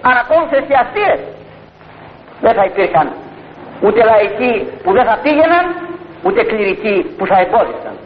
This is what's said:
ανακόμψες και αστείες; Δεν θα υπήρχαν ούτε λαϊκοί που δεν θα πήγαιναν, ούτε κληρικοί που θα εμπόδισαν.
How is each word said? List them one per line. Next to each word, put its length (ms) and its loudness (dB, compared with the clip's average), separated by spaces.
ανακόμψες 600 2
και 140 2
αστείες; 380 0
Δεν 140 4
θα 120 4
υπήρχαν 360 0
ούτε 160 4
λαϊκοί 420 2
που 140 0
δεν 140 4
θα 120 2
πήγαιναν, 420 2
ούτε 200 0
κληρικοί 540 -2
που 100 -4
θα 180 2
εμπόδισαν. 600 -2